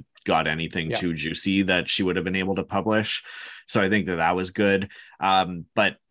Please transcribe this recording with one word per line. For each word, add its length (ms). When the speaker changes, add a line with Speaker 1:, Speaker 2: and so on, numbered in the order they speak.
Speaker 1:
got 220
anything 420
Speaker 2:
Yeah. 80
Speaker 1:
too 160
juicy 500
that 260
she 140
would 140
have 80
been 100
able 200
to 80
publish. 600
So 140
I 60
think 200
that 100
that 180
was 160
good. 380
Um, 520
but 220